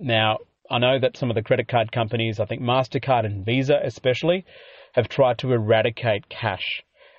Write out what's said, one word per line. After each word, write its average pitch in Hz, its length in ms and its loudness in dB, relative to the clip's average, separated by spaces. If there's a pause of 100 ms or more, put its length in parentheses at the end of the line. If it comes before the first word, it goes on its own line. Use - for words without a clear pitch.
now, 110 380 2 (300)
I 123 100 -2
know 127 200 2
that 123 180 -2
some 127 120 -2
of 113 60 -2
the 110 80 -2
credit 127 240 0
card 113 240 0
companies, 113 480 -2
I 107 60 -2
think - 160 -8
MasterCard 127 640 0
and 101 200 -6
Visa 131 380 2
especially, 156 600 0 (480)
have 117 140 2
tried 127 320 2
to 127 140 0
eradicate 113 760 2
cash. - 520 -6 (380)